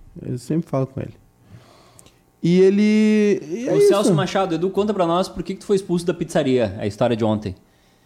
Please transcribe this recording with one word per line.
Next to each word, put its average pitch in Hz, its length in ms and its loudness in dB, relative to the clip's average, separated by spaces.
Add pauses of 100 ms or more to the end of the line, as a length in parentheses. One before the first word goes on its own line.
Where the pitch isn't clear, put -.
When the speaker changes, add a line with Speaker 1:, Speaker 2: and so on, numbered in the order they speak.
(260)
Speaker 1:
Eu 123 120 -8
sempre 156 320 -6
falo 135 180 -2
com - 140 -12
ele. - 120 -12 (1300)
E 175 200 2
ele, 208 840 4
e 220 220 -10
é 339 60 -2
Speaker 2:
O 403 80 2
Celso 339 280 4
Speaker 1:
isso. 185 40 4
Speaker 2:
Machado, 175 420 0
Edu, 175 140 -2
conta 202 240 -2
pra 190 120 0
nós 175 220 0
por 180 160 -10
que 190 120 -8
que 190 60 -16
tu - 40 -20
foi 208 100 0
expulso 180 300 -2
da 160 80 0
pizzaria, 127 640 0
a 113 80 -6
história 117 280 -2
de 110 100 -2
ontem. 107 300 -2 (500)